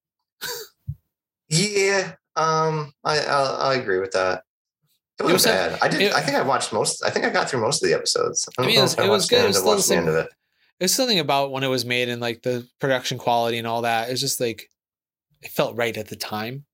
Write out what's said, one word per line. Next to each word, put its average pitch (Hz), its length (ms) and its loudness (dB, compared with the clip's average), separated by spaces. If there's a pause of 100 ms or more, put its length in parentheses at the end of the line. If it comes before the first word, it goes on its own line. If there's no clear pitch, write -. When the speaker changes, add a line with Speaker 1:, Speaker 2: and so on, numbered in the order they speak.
(400)
Speaker 1:
<laughs> - 80 -10 (1040)
Speaker 2:
Yeah, 196 600 2 (240)
um, 156 680 0
I, 151 160 0
I, 139 240 0 (300)
I - 20 2
agree 110 240 0
with 95 140 -4
that. 92 320 0 (720)
It - 60 -2
Speaker 1:
It 170 80 4
Speaker 2:
wasn't - 20 6
Speaker 1:
was 185 120 4
a, - 20 4
Speaker 2:
bad. 185 340 0
I 139 60 4
did. 156 120 0
Speaker 1:
it 196 140 2
Speaker 2:
I - 80 2
think - 160 -2
I - 40 2
watched 127 300 0
most. 120 320 -2
I - 60 0
think 247 160 0
I 240 40 -2
got 185 200 0
through 123 100 -2
most 113 220 0
of 90 60 2
the 80 60 2
episodes. - 540 -2
I - 140 -4
Speaker 1:
I - 0 -
Speaker 2:
don't - 60 2
Speaker 1:
mean, 226 80 4
Speaker 2:
know 214 40 4
Speaker 1:
it 196 40 6
was, 170 100 2
Speaker 2:
if - 60 -8
I - 40 2
Speaker 1:
it 190 40 2
was 202 140 2
Speaker 2:
watched 170 80 -2
the 240 40 2
Speaker 1:
good. 240 60 6
It 240 40 4
Speaker 2:
end 220 40 4
Speaker 1:
was 190 80 2
Speaker 2:
of, 190 40 2
Speaker 1:
still 185 40 0
the 208 120 4
Speaker 2:
watched 196 120 2
the 202 60 2
Speaker 1:
same. 175 40 4
Speaker 2:
end 165 100 0
of 160 60 2
it. 80 140 0 (500)
Speaker 1:
It's 185 160 0
something 247 240 2
about 139 320 0
when 131 140 -4
it 135 40 2
was 127 160 0
made 123 240 0
and, 120 140 -6
like, 117 200 -6
the 123 240 -4 (120)
production 131 400 -2
quality 117 400 0
and 117 80 -4
all 117 160 -2
that. 117 280 0
It's 127 100 -4
just, 135 200 -4
like, 117 300 -4 (720)
it - 80 -16
felt 117 260 -2
right 117 200 -2
at 107 120 -8
the - 80 -16
time. 113 580 -8